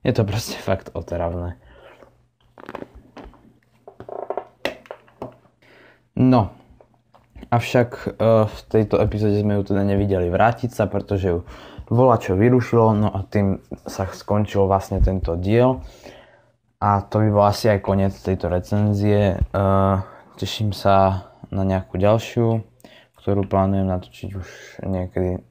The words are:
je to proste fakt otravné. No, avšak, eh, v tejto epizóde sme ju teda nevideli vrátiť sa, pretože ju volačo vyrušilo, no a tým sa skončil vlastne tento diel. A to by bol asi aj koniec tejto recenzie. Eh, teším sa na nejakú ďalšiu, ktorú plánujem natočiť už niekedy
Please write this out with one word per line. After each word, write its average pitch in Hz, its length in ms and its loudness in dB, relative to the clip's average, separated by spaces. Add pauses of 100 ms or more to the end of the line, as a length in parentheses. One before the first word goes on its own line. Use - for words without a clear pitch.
je 127 100 0
to 120 140 2
proste 110 320 -6
fakt - 400 -4
otravné. 87 560 -6 (4000)
No, 123 320 4 (1040)
avšak, - 640 -2
eh, 110 320 4
v - 100 -14 (140)
tejto 107 240 2
epizóde 104 400 0
sme 104 240 0
ju - 80 -4
teda 98 160 0
nevideli 98 480 0
vrátiť 117 400 0
sa, 101 160 -2
pretože 98 400 -2
ju 85 100 0 (540)
volačo 117 400 4
vyrušilo, 117 640 4
no 104 160 2
a 98 80 -6
tým 98 400 -2 (240)
sa 92 240 -6
skončil 101 560 0
vlastne 95 320 0
tento 92 400 0
diel. 120 480 2 (920)
A 101 240 2
to - 160 -2
by 107 100 2
bol 104 160 4
asi 101 240 0
aj 98 160 0
koniec 98 320 0
tejto 92 320 -4
recenzie. 101 880 0
Eh, 98 580 2 (460)
teším 101 320 -4
sa 95 560 2 (200)
na 95 160 -4
nejakú 95 320 -4
ďalšiu, 113 640 2 (580)
ktorú 98 300 -2
plánujem 95 400 0
natočiť 92 480 -8
už 92 100 -12 (380)
niekedy 92 640 -4